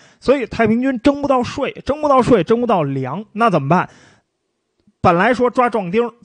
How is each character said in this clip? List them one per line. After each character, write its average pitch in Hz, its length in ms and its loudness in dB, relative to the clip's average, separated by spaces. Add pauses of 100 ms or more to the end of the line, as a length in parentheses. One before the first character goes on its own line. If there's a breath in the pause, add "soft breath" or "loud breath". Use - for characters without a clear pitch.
(180 soft breath)
所 277 180 2
以 254 80 -4
太 226 220 -2
平 226 140 0
军 262 180 -2
征 285 220 2
不 277 60 -6
到 262 140 2
税， 240 300 -4 (140)
征 302 160 -4
不 302 80 -2
到 262 120 4
税， 202 220 4
征 226 180 0
不 247 60 -2
到 190 160 0
粮， 139 480 -6
那 226 180 0
怎 170 100 2
么 139 100 -4
办？ 170 200 0 (1120 soft breath)
本 180 140 4
来 208 180 2
说 247 160 0
抓 247 180 0
壮 196 240 -4
丁 233 160 0
儿， 220 60 -12 (120)